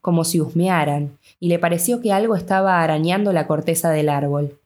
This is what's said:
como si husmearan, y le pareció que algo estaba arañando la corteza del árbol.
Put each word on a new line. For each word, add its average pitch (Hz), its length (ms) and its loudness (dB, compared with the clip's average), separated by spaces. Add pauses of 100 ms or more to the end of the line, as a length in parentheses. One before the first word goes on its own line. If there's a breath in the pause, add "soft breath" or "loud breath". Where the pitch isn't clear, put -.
como 170 220 0
si 165 180 -2
husmearan, 151 800 -2 (220 soft breath)
y 175 80 -2
le 170 100 2
pareció 175 420 0
que 220 120 0
algo 208 240 2
estaba 185 440 2
arañando 170 520 0
la 156 160 0
corteza 160 420 -2
del 151 180 2
árbol. 143 580 -2